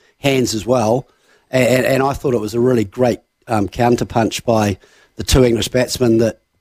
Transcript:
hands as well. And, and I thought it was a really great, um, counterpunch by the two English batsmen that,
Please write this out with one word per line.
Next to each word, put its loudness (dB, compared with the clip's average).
hands -2
as -6
well. 0
And, 2
and 0
I -2
thought -2
it -2
was -6
a -2
really 2
great, -2
um, -2
counterpunch -2
by 0
the -8
two 4
English 0
batsmen 0
that, 0